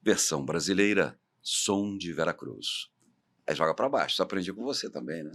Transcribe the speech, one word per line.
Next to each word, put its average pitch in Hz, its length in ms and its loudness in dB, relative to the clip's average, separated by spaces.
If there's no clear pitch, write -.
Versão 80 420 2
brasileira, 90 720 2
Som 101 540 0
de 92 160 -6
Veracruz. - 760 -4
Aí - 80 0
joga 80 200 2
pra 120 140 0
baixo. 139 260 0
Isso - 80 0
aprendi 92 300 -2
com 98 100 -10
você 123 280 -4
também, 78 320 -8
né? 76 120 -10